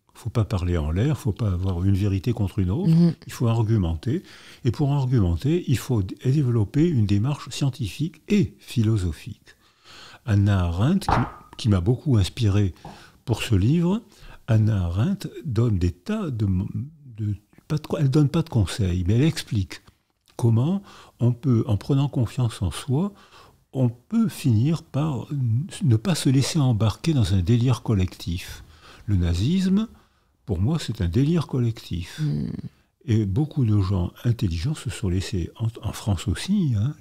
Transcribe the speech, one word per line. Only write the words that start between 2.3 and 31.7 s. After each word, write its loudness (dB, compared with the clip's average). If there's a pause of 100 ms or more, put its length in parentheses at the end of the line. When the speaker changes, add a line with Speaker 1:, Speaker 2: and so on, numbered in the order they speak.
Speaker 1:
contre -4
une 0
autre, 0
Speaker 2:
Mhm. 6 (140)
Speaker 1:
il -14
faut -2
argumenter. 0 (420)
Et 2
pour 0
argumenter, 2
il 2
faut -2
d-, -8
développer 2
une 2
démarche 0
scientifique -4
et 2
philosophique. -2 (680)
Hannah 4
Arendt, 0
qui, 2 (380)
qui -2
m'a 4
beaucoup 2
inspiré 2 (520)
pour -2
ce 0
livre, 2 (460)
Hannah 2
Arendt -2 (180)
donne 0
des 2
tas -6
de, -2 (680)
de, -4 (320)
pas -4
de, -6 (160)
elle 2
donne 4
pas 0
de -4
conseils, 0
mais 2
elle 4
explique -2 (560)
comment 2 (380)
on 2
peut, 0
en 0
prenant 0
confiance -2
en -2
soi, -2 (600)
on 2
peut -2
finir 0
par -4 (560)
ne 4
pas 0
se 0
laisser 2
embarquer 0
dans 2
un 2
délire 2
collectif. -4 (420)
Le 0
nazisme, 2 (580)
pour -2
moi, 0
c'est -6
un 0
délire 2
collectif. -4